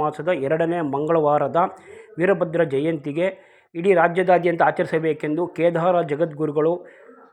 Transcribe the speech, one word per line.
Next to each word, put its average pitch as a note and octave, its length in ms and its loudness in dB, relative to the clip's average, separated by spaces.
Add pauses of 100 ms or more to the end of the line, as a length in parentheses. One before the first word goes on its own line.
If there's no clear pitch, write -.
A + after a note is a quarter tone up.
ಮಾಸದ D3+ 260 -4
ಎರಡನೇ E3 520 -2
ಮಂಗಳವಾರದ D3 760 0 (600)
ವೀರಭದ್ರ E3+ 460 0 (120)
ಜಯಂತಿಗೆ D3+ 500 -2 (480)
ಇಡೀ F3 200 2
ರಾಜ್ಯದಾದ್ಯಂತ E3+ 680 4
ಆಚರಿಸಬೇಕೆಂದು D#3 840 0 (140)
ಕೇದಾರ E3+ 440 2
ಜಗದ್ಗುರುಗಳು D3+ 720 -2 (580)